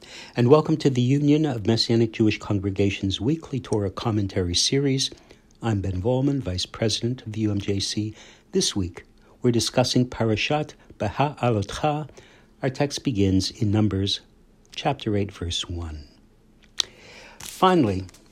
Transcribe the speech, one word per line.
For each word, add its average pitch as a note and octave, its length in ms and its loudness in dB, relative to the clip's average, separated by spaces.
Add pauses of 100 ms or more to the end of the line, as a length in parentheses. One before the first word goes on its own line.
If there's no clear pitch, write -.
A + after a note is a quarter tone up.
(360)
and A#2+ 140 4
welcome D#3 260 6
to C#3+ 140 2
the B2 120 0
Union C#3+ 440 4
of A#2 200 -4
Messianic A2+ 460 2
Jewish G#2+ 280 2
Congregations G2 800 -2
weekly C#3+ 400 -2
Torah G2+ 280 -2
commentary G2 640 -2
series. C3+ 580 0 (520)
I'm A2+ 160 0
Ben F#2+ 220 -4
Volman, C3 400 0
Vice F2+ 240 -4
President A#2 560 -2
of A2 100 -12
the G#2+ 80 -6
U G#2+ 120 0
M G2+ 100 -2
J G2+ 180 -2
C. G#2+ 340 -4 (380)
This - 240 0
week, F2+ 300 -4 (360)
we're B2 120 4
discussing B2 560 2
Parashat A#2 640 -2 (240)
Beha'alotcha. C#3+ 1120 -2 (520)
Our C#3 80 0
text C#3+ 360 -2
begins G2 440 2
in G#2 220 -2
Numbers G2+ 480 2 (560)
chapter C3+ 400 -2
eight, G2+ 160 0
verse - 380 -6
one. D#2+ 400 -10 (1300)
Finally, A2+ 680 2 (240)